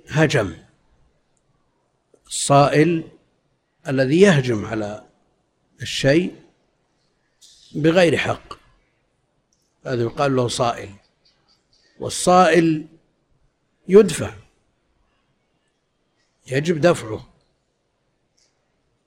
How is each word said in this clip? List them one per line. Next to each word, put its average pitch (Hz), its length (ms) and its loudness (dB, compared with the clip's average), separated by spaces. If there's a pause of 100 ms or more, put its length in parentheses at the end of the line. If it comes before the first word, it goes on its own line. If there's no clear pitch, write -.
هجم. 127 440 0 (1800)
الصائل 147 760 0 (840)
الذي 135 320 0
يهجم 127 460 2
على 107 360 -8 (800)
الشيء 151 500 0 (1400)
بغير 160 420 2
حق، - 380 -8 (1300)
هذا 127 160 -4
يقال 135 340 -2
له 123 120 0
صائل. 117 400 -4 (1120)
والصائل 165 840 2 (1000)
يدفع، 175 420 4 (2250)
يجب 151 280 -2
دفعه، 117 480 -2 (1800)